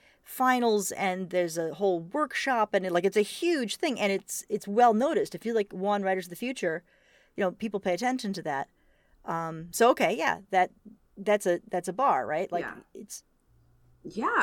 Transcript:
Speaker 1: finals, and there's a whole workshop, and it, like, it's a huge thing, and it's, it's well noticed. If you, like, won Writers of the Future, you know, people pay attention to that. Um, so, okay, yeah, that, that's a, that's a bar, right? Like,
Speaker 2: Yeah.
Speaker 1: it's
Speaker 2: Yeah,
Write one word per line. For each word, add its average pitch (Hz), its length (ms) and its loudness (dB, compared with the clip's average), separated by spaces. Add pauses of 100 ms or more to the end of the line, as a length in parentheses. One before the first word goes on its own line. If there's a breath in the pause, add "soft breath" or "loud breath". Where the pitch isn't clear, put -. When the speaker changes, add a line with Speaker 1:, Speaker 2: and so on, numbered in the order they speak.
(220 soft breath)
Speaker 1:
finals, 240 720 2
and 185 360 -4
there's 175 300 0
a 160 160 -2
whole 185 260 2
workshop, 240 720 0
and 190 140 2
it, 180 60 -2
like, 175 120 2
it's 196 120 2
a 214 60 6
huge 277 540 -2
thing, 285 240 -2
and 202 100 2
it's, - 380 -4
it's - 180 -4
well 220 280 6
noticed. 233 400 0
If 170 100 -12
you, 226 80 -2
like, 208 220 -2
won 202 280 -2
Writers 190 240 -2
of 175 40 -20
the 175 60 -12
Future, 196 460 -4 (540 soft breath)
you 202 80 -2
know, 180 80 0
people 214 280 -6
pay 190 120 0
attention 233 400 -2
to 170 100 -8
that. 139 260 -4 (580)
Um, 165 460 -6
so, 233 180 4
okay, 190 260 2
yeah, 285 220 -2 (120)
that, 185 200 4 (480)
that's 208 280 0
a, 175 140 2 (100)
that's 180 180 -4
a 196 40 -4
bar, 180 340 2
right? 160 240 -4
Like, 170 140 -2
Speaker 2:
Yeah. 113 100 -10 (200)
Speaker 1:
it's - 280 -16 (800)
Speaker 2:
Yeah, 226 300 -4 (100)